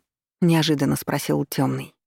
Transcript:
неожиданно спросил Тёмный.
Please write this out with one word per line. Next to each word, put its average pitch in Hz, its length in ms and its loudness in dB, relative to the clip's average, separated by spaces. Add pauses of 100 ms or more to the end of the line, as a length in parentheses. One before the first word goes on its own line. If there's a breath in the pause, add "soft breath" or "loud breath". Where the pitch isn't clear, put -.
(420)
неожиданно 151 540 2
спросил 143 500 -2
Тёмный. 135 480 -4 (140)